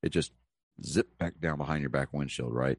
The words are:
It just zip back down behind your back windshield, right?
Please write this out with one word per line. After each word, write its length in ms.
It 60
just 220
zip 320
back 220
down 180
behind 240
your 80
back 240
windshield, 400
right? 260